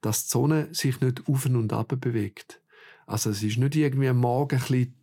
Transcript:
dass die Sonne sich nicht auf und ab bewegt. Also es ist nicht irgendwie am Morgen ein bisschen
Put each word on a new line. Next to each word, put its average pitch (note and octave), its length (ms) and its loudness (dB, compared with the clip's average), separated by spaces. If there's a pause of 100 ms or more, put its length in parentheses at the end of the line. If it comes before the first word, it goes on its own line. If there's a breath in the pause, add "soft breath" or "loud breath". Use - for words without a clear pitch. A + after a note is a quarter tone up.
dass - 240 -2
die - 60 -10
Sonne D3 420 2
sich C3 300 -2
nicht B2+ 260 -2
auf C3+ 160 0
und A#2 300 0
ab A2 260 -2
bewegt. A2+ 640 -6 (440 loud breath)
Also - 240 -2
es G2+ 120 -4
ist G#2+ 160 -2
nicht C#3+ 180 0
irgendwie C#3 320 2
am B2 100 4
Morgen B2+ 380 2
ein B2+ 40 2
bisschen B2+ 420 0